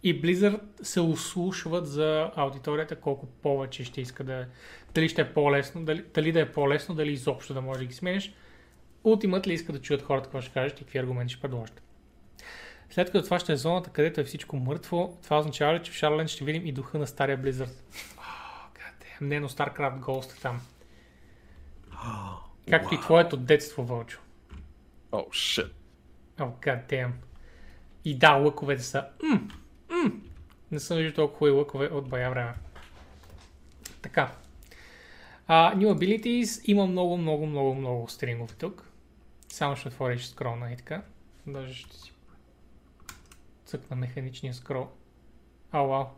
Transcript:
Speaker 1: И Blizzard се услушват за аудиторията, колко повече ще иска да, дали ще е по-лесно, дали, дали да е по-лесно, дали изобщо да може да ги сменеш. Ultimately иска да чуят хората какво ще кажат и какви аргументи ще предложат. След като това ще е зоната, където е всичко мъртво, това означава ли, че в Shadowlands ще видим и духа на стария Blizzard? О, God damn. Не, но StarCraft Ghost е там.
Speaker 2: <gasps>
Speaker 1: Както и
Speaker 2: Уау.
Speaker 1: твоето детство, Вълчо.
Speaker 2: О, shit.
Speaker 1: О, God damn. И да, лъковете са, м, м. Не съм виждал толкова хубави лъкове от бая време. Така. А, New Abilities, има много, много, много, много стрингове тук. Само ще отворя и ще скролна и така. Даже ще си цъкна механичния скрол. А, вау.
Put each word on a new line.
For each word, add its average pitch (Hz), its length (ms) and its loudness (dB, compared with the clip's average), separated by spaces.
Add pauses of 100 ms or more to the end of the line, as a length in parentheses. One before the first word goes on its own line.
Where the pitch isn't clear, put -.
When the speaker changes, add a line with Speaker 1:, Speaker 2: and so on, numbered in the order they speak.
Speaker 1:
И 156 180 2
Blizzard 190 400 4 (200)
се - 200 0
услушват 170 840 -2
за 156 480 0
аудиторията, 147 600 -2
колко 139 300 -4
повече 135 580 -2
ще 127 180 -8
иска 127 220 -10
да, 127 240 -6 (460)
дали 160 160 4
ще 160 120 0
е 135 120 0
по-лесно, 143 520 2
дали, 156 280 -2
дали 160 180 2
да 160 100 6
е 147 100 0
по-лесно, 147 440 2
дали 151 160 0
изобщо 135 420 -4
да 131 80 -4
може 131 180 -6
да 131 60 -6
ги 127 80 -10
сменеш. 185 400 -4 (720)
Ultimately 202 460 4
иска 165 240 -4
да 135 80 -8
чуят 139 200 0
хората 135 240 0
какво 131 160 -6
ще - 120 -12
кажат 135 260 -2
и - 40 -16
какви - 160 -4
аргументи 123 340 -2
ще - 80 -14
предложат. 120 400 -8 (1080)
След 185 220 0
като 190 140 2
това 180 140 0
ще 175 140 -2
е 143 40 2
зоната, 175 320 0
където 156 320 2
е - 20 2
всичко - 340 -8
мъртво, 165 680 -2
това 151 160 2
означава 151 360 2
ли, 170 80 -4
че - 80 -12
в - 40 -14
Shadowlands 156 320 2
ще 143 180 -8
видим 160 200 -4
и 156 60 -4
духа 135 280 -6
на 143 80 -2
стария 139 340 0
Blizzard? 131 300 -2 (460)
О, - 40 -18 (540)
God - 260 -18
damn. - 200 -16
Не, 143 180 -2
но 143 100 -4
StarCraft 135 500 -4
Ghost 131 380 -6
е - 40 -20
там. 123 200 -4 (1300)
Speaker 2:
<gasps> 98 480 -10 (300)
Speaker 1:
Както 160 240 4
и 160 40 0
Speaker 2:
Уау. - 60 -4
Speaker 1:
твоето 165 340 6
детство, 135 460 2
Вълчо. 120 360 -8 (920)
Speaker 2:
О, 110 100 -2
shit. - 500 -2 (680)
Speaker 1:
О, 156 40 -2
God 123 460 -4
damn. 127 220 -2 (920)
И 143 120 -2
да, 151 140 12
лъковете 143 520 4
са, - 240 -4 (160)
м, 302 180 4 (480)
м. 339 220 0 (600)
Не 151 80 -4
съм 165 180 -2
виждал 160 180 -2
толкова 147 220 0
хубави 143 200 6
лъкове 143 300 0
от 143 220 -6
бая 127 200 -2
време. 120 240 -4 (1500)
Така. - 300 0 (1160)
А, 165 280 8
New 202 200 6
Abilities, 220 680 0
има 202 220 6
много, 180 300 2
много, 156 280 0
много, 139 300 0
много 123 340 -4
стрингове 117 500 -6
тук. - 300 -10 (600)
Само 143 260 -2
ще - 120 -10
отворя 127 260 -2
и 120 40 -2
ще 123 140 -10
скролна 120 400 -6
и 123 60 -10
така. 165 240 -10 (460)
Даже 135 260 -10
ще - 220 -18
си - 160 -20 (1500)
цъкна 131 300 -10
механичния 127 580 -6
скрол. 127 340 -6 (840)
А, 151 100 2
вау. 135 240 2 (120)